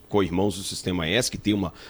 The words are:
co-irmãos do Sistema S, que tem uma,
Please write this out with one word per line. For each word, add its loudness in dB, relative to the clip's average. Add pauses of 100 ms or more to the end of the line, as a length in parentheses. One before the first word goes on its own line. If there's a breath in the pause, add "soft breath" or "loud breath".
co-irmãos 2
do -8
Sistema -4
S, 2
que -6
tem 2
uma, 0 (160 loud breath)